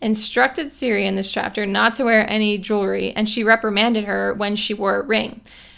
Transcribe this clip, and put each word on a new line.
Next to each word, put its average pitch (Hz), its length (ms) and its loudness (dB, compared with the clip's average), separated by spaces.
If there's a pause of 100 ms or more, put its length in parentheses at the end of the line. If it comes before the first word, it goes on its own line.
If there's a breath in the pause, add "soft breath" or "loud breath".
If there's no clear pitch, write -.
instructed 254 680 0
Ciri 226 360 -2
in 196 120 0
this 190 160 -2
chapter 202 340 -4
not 214 300 2
to 269 80 -2
wear 226 260 4
any 214 280 2
jewelry, 190 580 -2
and 214 140 0
she 226 140 -2
reprimanded 220 640 2
her 196 280 -2
when 202 220 -2
she 208 180 -4
wore 202 260 0
a 202 60 -4
ring. 220 360 -2 (360 loud breath)